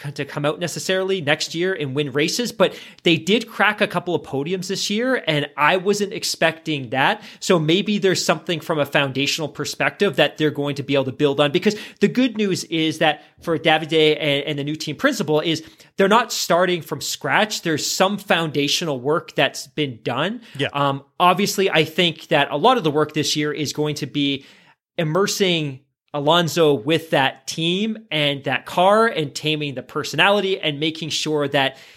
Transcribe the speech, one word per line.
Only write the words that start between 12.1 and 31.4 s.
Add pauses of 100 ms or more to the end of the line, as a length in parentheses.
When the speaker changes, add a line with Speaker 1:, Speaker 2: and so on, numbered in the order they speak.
Speaker 1:
news
is
that (200)
for
Davide
and,
and
the
new
team
principal
is (360)
they're
not
starting
from
scratch.
There's
some
foundational
work
that's
been
done. (160)
Speaker 2:
Yeah.
Speaker 1:
Um, (160)
obviously,
I
think
that
a
lot
of
the
work
this
year
is
going
to
be (520)
immersing (340)
Alonso
with
that
team (140)
and
that
car
and
taming
the
personality
and
making
sure